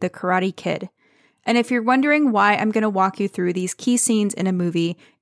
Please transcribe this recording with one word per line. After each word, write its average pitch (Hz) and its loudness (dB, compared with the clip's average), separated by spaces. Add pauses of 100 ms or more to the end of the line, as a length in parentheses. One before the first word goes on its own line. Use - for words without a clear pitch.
The 180 -2
Karate 180 -2
Kid. 175 -6 (560)
And 233 2
if 240 0
you're 247 0
wondering 269 2
why 208 4
I'm 214 0
gonna 214 0
walk 190 0
you 196 -2
through 175 -2
these 180 -4
key - 0
scenes 214 0
in 180 -4
a 190 0
movie, 170 -2 (240)